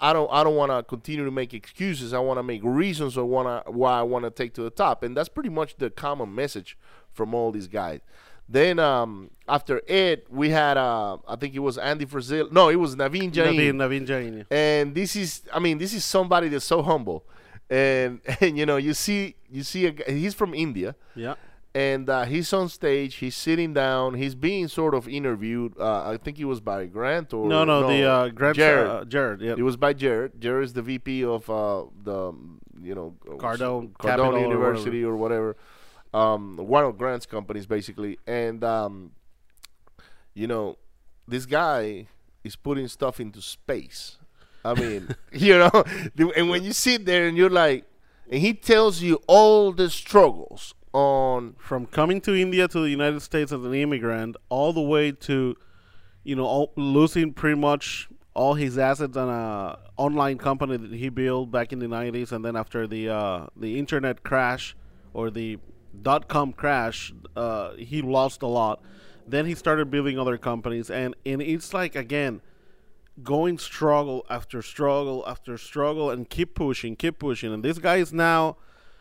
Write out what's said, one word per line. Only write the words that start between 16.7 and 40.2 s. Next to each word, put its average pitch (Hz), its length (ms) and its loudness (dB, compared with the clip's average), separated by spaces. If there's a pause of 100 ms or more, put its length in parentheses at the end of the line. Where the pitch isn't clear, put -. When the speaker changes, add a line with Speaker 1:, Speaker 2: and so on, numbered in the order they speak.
Speaker 1:
humble. 127 440 -2 (440)
And, 131 500 2 (120)
<laughs> - 100 -2
and, 160 160 4
you 151 80 0
know, 147 100 2
you 143 180 0
see, 202 420 -2 (140)
you 135 140 -10
see 185 220 -2
a 160 60 0
g-, 147 120 -10 (160)
he's 196 140 -2
from 180 200 -2
India. 127 440 -4 (180)
Speaker 2:
Yeah. 120 200 -8 (380)
Speaker 1:
And, 135 360 0
uh, 131 160 2
he's 156 260 -2
on 190 160 2
stage, 139 480 0
he's 127 220 -6
sitting 165 360 0
down, 131 420 2
he's 131 200 -4
being 170 320 -2
sort 156 260 0
of 127 140 0
interviewed. 117 720 -4
Uh, 104 300 -2
I 113 80 -4
think 147 200 -10
it 151 60 -10
was 131 160 -4
by 98 280 -6
Grant 131 460 -4
or 110 140 0
Speaker 2:
No, 156 160 4
no, 147 200 4
Speaker 1:
no, 131 40 2
Speaker 2:
the, 139 160 4
uh, 127 240 4
Grant, 139 300 0
Speaker 1:
Jared. 143 320 6
Speaker 2:
uh, 113 160 -4
Jared, 117 340 -2
yeah. 113 180 -2
Speaker 1:
It 117 40 0
was 123 160 0
by 143 160 4
Jared. 127 480 -2
Jared 131 240 -2
is 120 80 -10
the 123 80 -6
V 127 180 -6
P 131 240 -4
of, 117 260 -2
uh, 104 360 -2 (180)
the, 95 300 -6 (480)
you 90 120 -10
know, 82 220 -12 (100)
Speaker 2:
Cardone 117 680 -6
Speaker 1:
Cardone - 60 -20
Speaker 2:
Capital 127 360 2
or 120 60 2
Speaker 1:
University 120 640 0
Speaker 2:
whatever. 113 80 -2
Speaker 1:
or - 20 -2
whatever. 110 400 -2 (580)
Um, 107 440 0
one 117 260 4
of 117 140 -2
Grant's 127 280 -4
companies, 104 400 -8
basically. 104 640 -6
And, 117 380 -4
um, 101 460 -4 (1200)